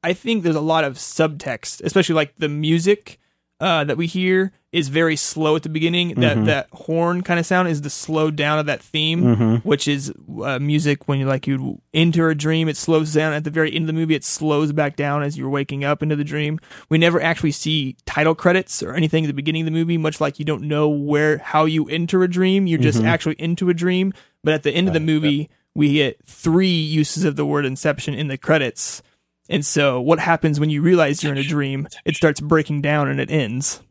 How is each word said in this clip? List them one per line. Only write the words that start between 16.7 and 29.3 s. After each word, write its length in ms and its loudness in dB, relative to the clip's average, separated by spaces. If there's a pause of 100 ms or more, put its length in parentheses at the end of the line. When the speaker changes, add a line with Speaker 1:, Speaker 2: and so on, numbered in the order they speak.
Speaker 1:
We 80 2
never 240 4
actually 300 0
see 440 -4 (100)
title 300 2
credits 480 0
or 100 -8
anything 320 2
at 20 -2
the 60 -2
beginning 300 -2
of 20 -2
the 120 -2
movie, 200 0
much 240 -2
like 180 -2
you 60 -4
don't 180 -4
know 260 0
where, 500 2
how 260 2
you 240 0
enter 340 2
a 60 2
dream. 380 2
You're 120 2
just 200 4
Speaker 2:
Mm-hmm. 80 4
Speaker 1:
actually 320 0
into 300 0
a 40 4
dream. 400 0 (300)
But 100 2
at 100 -2
the 80 0
end 160 2
of 60 0
the 80 2
Speaker 3:
Right, 40 -4
Speaker 1:
movie, 300 2
Speaker 3:
yep. 140 -4 (260)
Speaker 1:
we 180 4
get 320 0
three 420 2
uses 580 0
of 100 0
the 100 -2
word 200 0
Inception 480 -4
in 160 -4
the 80 -6
credits. 640 -2 (500)